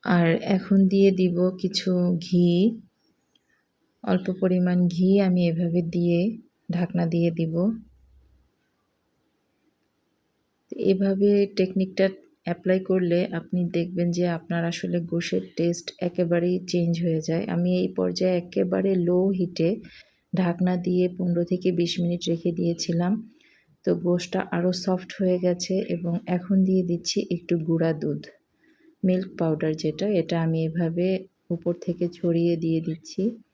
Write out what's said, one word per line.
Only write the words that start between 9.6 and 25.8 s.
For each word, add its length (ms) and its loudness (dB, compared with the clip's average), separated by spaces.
এভাবে 760 2
টেকনিকটা 640 0
অ্যাপ্লাই 360 0
করলে 480 0
আপনি 420 -4
দেখবেন 420 -2
যে 160 0
আপনার 380 -4
আসলে 340 -2
গোশের 420 -2
টেস্ট 440 -2
একেবারেই 680 0
চেঞ্জ 360 0
হয়ে 180 0
যায়। 260 -2
আমি 300 0
এই 100 0
পর্যায়ে 500 0
একেবারে 580 0
লো 320 2
হিটে 480 0
ঢাকনা 420 0
দিয়ে 400 0
পনেরো 260 0
থেকে 280 0
বিশ 280 -2
মিনিট 280 -2
রেখে 240 -2
দিয়েছিলাম। 800 -2
তো 120 2
গোশটা 440 -2
আরও 220 0
সফট 460 -4
হয়ে 200 2
গেছে 380 0
এবং 500 -4